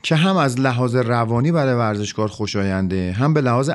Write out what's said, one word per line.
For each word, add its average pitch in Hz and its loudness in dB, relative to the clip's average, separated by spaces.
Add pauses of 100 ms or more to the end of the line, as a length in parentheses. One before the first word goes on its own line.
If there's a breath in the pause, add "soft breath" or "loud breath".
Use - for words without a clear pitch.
که 160 0
هم 190 2
از 131 0
لحاظ 127 0
روانی 120 0
برای 139 2
ورزشکار 107 -2
خوشاینده، 95 -2
هم 131 0
به 151 2
لحاظ 127 0